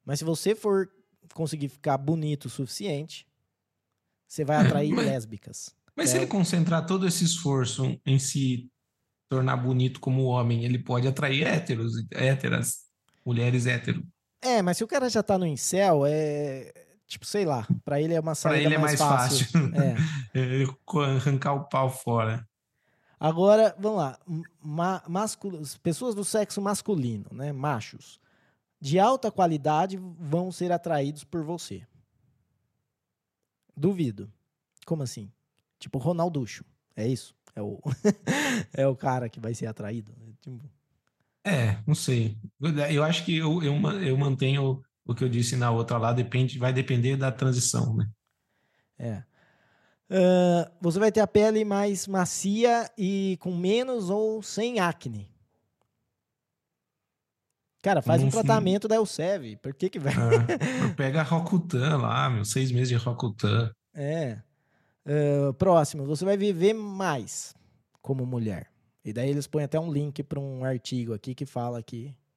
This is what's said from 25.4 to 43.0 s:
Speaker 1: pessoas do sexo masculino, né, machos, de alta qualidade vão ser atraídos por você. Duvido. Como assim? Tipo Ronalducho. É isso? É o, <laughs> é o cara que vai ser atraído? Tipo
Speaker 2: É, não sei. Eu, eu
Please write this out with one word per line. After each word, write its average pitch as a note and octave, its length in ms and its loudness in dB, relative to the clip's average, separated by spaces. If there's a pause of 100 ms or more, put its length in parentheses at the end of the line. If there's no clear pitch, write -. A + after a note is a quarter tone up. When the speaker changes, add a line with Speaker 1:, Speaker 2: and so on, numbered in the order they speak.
Speaker 1:
pessoas A3 320 -2
do G3+ 100 -6
sexo G#3 380 -2
masculino, D3+ 680 -2
né, C#3 200 -6
machos, C3+ 680 -6 (600)
de D#3 180 2
alta A#3 320 4
qualidade E3 680 0
vão F3 540 -4
ser F3 200 -4
atraídos D3+ 520 -2
por E3+ 200 -6
você. D3+ 440 -10 (1900)
Duvido. C#3 560 -2 (540)
Como D#3+ 160 -4
assim? A2+ 300 -10 (480)
Tipo - 180 -10
Ronalducho. E3 640 -2 (320)
É G#2+ 120 -2
isso? - 260 -4 (220)
É G#2+ 60 -10
o, G#2 220 -10
<laughs> A#3 880 -2
é C3+ 120 0
o C3+ 100 2
cara B2+ 340 -4
que - 100 -16
vai A2+ 160 -6
ser A#2 120 -6
atraído? A2 460 -10 (280)
Tipo C3 280 -16 (760)
Speaker 2:
É, A#2 440 2
não D3+ 80 4
sei. A2 420 0 (240)
Eu, D3+ 160 0
eu D3 260 2